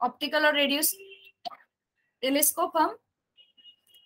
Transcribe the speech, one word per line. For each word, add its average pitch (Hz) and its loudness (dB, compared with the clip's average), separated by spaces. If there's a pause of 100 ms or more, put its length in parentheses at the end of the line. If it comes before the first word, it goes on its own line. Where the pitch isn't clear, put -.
ऑप्टिकल 302 -2
और 302 4
रेडियो 285 0 (1400)
टेलीस्कोप 302 0
हम 339 0 (1080)